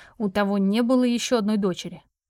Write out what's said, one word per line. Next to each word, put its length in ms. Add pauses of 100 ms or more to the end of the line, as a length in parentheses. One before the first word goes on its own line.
(160)
у 140
того 280
не 240
было 220
еще 340
одной 200
дочери. 440 (280)